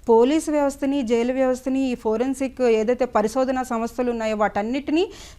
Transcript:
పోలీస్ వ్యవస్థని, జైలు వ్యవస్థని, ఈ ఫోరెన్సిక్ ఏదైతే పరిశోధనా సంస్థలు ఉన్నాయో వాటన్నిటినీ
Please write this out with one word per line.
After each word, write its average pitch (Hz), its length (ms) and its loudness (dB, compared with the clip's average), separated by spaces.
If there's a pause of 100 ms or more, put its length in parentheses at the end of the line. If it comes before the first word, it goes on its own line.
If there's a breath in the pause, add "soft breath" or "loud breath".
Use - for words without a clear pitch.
పోలీస్ 262 400 4
వ్యవస్థని, 285 520 0
జైలు 233 320 0
వ్యవస్థని, 262 580 0
ఈ 247 40 -2
ఫోరెన్సిక్ 254 640 -4
ఏదైతే 240 440 2
పరిశోధనా 254 580 0
సంస్థలు 240 480 -4
ఉన్నాయో 220 240 -2
వాటన్నిటినీ 247 760 -2 (280 loud breath)